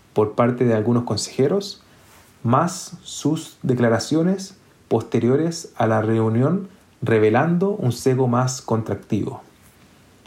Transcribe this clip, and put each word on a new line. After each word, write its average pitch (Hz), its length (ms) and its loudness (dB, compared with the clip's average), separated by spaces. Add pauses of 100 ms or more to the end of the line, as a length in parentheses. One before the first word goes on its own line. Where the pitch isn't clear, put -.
(140)
por 107 180 2
parte 120 320 2
de 120 100 4
algunos 117 300 2
consejeros, 135 800 -2 (580)
más 147 520 0 (100)
sus - 600 -6
declaraciones 127 920 0 (320)
posteriores 151 880 0
a 113 120 0
la 110 140 2
reunión 113 680 0 (320)
revelando 123 720 2
un 120 200 -2
sesgo 127 380 0
más 127 320 0
contractivo. - 800 -4 (840)